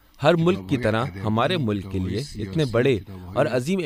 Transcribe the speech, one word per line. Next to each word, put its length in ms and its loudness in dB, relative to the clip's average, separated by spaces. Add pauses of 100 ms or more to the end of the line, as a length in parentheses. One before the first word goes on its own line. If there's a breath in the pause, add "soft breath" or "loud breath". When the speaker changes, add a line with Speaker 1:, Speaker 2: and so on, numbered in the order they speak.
(220 soft breath)
Speaker 1:
ہر 120 6
ملک 240 4 (100)
کی 80 0
Speaker 2:
کتاب‌های 60 -2
Speaker 1:
طرح 220 2
Speaker 2:
ادبی، 160 -8
Speaker 1:
ہمارے 360 0
ملک 260 0
کے 60 -10
Speaker 2:
کتاب‌های 220 -2
Speaker 1:
لیے 100 -2
Speaker 2:
سیاسی، 300 -8
Speaker 1:
اتنے 140 0
بڑے 300 2
اور 80 -4
Speaker 2:
کتاب‌های 460 -4
Speaker 1:
عظیم 380 0